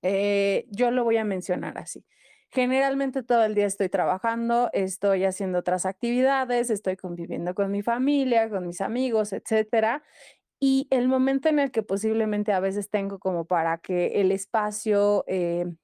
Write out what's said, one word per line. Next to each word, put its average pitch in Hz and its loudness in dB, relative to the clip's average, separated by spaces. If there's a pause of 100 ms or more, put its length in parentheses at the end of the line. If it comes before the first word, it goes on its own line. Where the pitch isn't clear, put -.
Eh, 202 0
yo 240 0
lo 247 0
voy 226 2
a 220 0
mencionar 180 -4
así. - -14 (460)
Generalmente 269 0
todo 233 4
el 214 0
día 202 2
estoy 196 -2
trabajando, 226 0
estoy 190 0
haciendo 185 0
otras 175 -2
actividades, 240 0
estoy 196 -2
conviviendo 175 -6
con 196 -2
mi 202 -2
familia, 247 2
con 185 -4
mis 175 -6
amigos, 220 -2
etcétera. 220 0 (600)
Y 269 2
el 254 2
momento 262 2
en 302 2
el 277 2
que 226 -2
posiblemente 208 0
a 190 2
veces 196 -2
tengo 196 -2
como 180 -2
para 165 0
que 180 0
el 185 4
espacio, 208 0
eh, 175 0 (180)